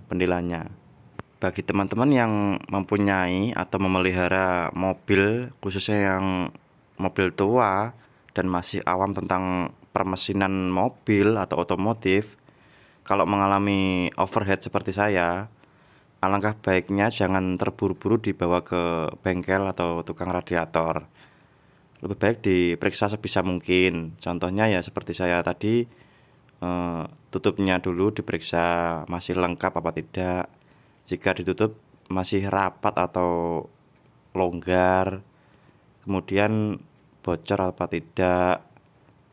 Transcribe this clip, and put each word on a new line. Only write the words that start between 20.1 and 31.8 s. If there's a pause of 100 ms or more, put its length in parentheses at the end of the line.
radiator. (960)
Lebih
baik
diperiksa
sebisa
mungkin.
Contohnya
ya
seperti
saya
tadi, (720)
eh, (300)
tutupnya
dulu
diperiksa
masih
lengkap
apa
tidak. (560)
Jika
ditutup (320)